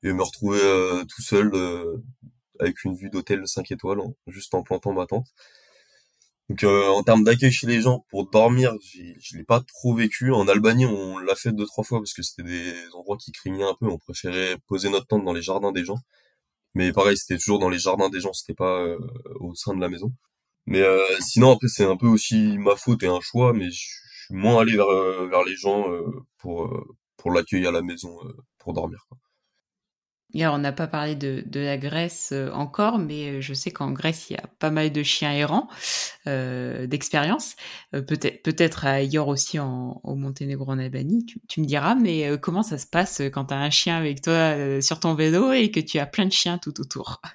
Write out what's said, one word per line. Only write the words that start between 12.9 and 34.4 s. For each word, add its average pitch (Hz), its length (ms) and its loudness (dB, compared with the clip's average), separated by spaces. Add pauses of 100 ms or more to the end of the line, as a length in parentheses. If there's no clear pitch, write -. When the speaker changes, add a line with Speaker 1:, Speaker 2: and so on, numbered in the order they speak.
Speaker 1:
endroits 90 240 -8
qui - 140 -16
craignaient 95 320 -6
un 95 160 -2
peu. 113 80 -2
On 87 100 -2
préférait 90 600 -6 (100)
poser 98 240 -2
notre 98 160 -2
tente 104 180 0
dans 90 80 -2
les 87 80 -4
jardins 98 300 -2
des 87 140 -2
gens. 101 120 -6 (800)
Mais 90 180 2
pareil, 98 240 4
c'était 90 220 -6
toujours 104 180 2
dans 92 120 2
les 90 100 -2
jardins 95 300 0
des 95 100 -6
gens, 95 120 -6
c'était - 220 -8
pas, 92 260 0
euh, 85 200 -4 (400)
au 87 160 -10
sein - 180 -6
de 92 80 -2
la 90 80 -2
maison. 92 240 -6 (560)
Mais, 95 120 4
euh, 95 180 6 (220)
sinon, 127 320 8
après, 117 160 2
c'est 104 160 2
un 95 100 2
peu 120 120 2
aussi 107 500 4
ma 101 180 4
faute 117 260 0
et 95 60 0
un 90 140 0
choix, 120 320 4
mais 92 180 -2
je 85 60 -12
suis - 580 -16
moins 110 260 6
allé 113 140 4
vers, 101 160 6
euh, 92 380 2
vers 90 160 4
les 92 100 -4
gens, 98 340 0
euh, 87 360 -6 (120)
pour, 85 280 -6
euh, - 200 -8 (300)
pour - 160 -4
l'accueil 90 340 2
à 87 60 2
la 85 100 2
maison, 87 440 -10
euh, - 80 -16 (240)
pour 85 160 -10
dormir, 82 340 -6
quoi. 123 100 -20 (1160)
Speaker 2:
Et 156 100 0
alors, 156 120 2
on 143 40 -2
n'a 143 140 -2
pas 160 140 -4
parlé 151 280 -4
de, 139 300 -6
de - 160 -6
la 143 160 -2
Grèce, 156 560 -6
euh, 135 180 -4
encore, 208 480 -2
mais, 147 380 -6
euh, 135 40 -6
je 135 120 -8
sais 135 180 -6
qu'en 139 200 -6
Grèce, 160 380 -4
il - 40 -8
y - 20 -8
a - 100 -10 (140)